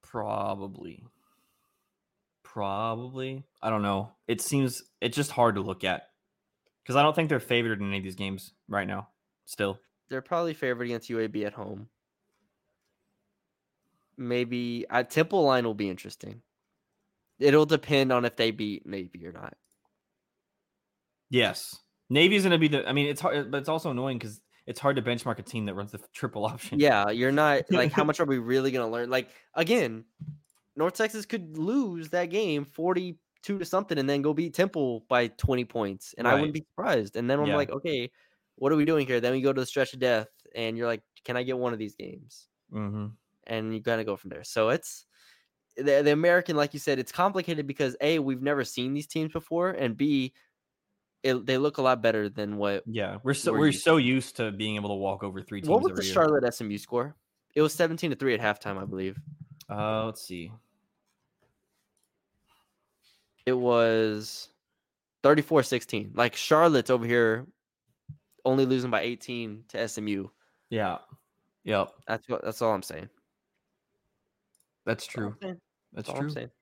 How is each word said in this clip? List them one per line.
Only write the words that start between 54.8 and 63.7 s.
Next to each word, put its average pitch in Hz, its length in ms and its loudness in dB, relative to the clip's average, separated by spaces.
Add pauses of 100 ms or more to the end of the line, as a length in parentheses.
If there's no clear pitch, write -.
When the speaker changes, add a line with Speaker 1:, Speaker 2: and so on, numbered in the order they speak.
Speaker 1:
to 101 60 -2
walk 98 280 -4
over 95 180 -8
three 98 200 -10
Speaker 2:
What 87 60 -6
Speaker 1:
teams 196 160 4
Speaker 2:
was 190 80 2
Speaker 1:
every 180 100 -4
Speaker 2:
the 190 60 -2
Speaker 1:
year. 185 60 -2
Speaker 2:
Charlotte 156 320 4
S - 160 -2
M 107 100 -6
U 104 80 -4
score? 127 360 -4 (380)
It 151 80 2
was 156 140 4
seventeen 165 340 0
to 135 60 -2
three 131 180 0
at 107 60 0
halftime, 104 420 -2
I 95 40 -8
believe. 95 340 -6 (500)
Speaker 1:
Uh, 107 360 -2
let's 110 160 -8
see. 87 300 -12 (3000)
Speaker 2:
It 127 80 2
was 113 960 2 (720)